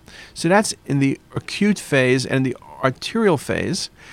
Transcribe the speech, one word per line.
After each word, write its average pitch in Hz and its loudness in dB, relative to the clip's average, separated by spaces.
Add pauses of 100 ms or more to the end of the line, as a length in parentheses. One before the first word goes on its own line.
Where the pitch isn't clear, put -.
(340)
So - -4
that's 208 2 (120)
in 139 0
the 135 0 (160)
acute 202 0
phase 131 2
and 131 0
the 127 -4 (260)
arterial 185 0
phase. 95 -4 (220)